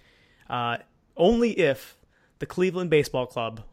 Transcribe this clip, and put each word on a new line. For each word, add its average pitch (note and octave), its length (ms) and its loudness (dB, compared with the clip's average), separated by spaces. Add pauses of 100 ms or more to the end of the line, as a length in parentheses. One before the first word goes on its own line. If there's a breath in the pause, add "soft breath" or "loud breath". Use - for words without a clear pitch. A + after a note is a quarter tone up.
(480 soft breath)
Uh, A#2+ 280 -4 (400)
only A3+ 420 4
if C#3+ 380 0 (420)
the D3 80 -10
Cleveland F3+ 420 -2
Baseball C#3 380 2
Club A2+ 360 -8 (100)